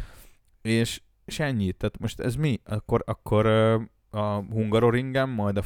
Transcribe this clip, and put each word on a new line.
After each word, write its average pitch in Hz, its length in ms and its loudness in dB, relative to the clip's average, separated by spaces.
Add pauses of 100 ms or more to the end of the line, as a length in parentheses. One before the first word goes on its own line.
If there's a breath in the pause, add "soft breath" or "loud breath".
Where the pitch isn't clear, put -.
(600 loud breath)
és, 113 400 0 (240)
és - 140 -12
ennyi. 120 320 0
Tehát - 280 -6
most - 200 -6
ez 120 160 -2
mi? 143 300 0
Akkor, - 400 -2
akkor, 107 400 0
ö, 110 340 4 (300)
a 104 260 -4
Hungaroringen 117 920 2
majd 104 280 -2
a 98 80 -2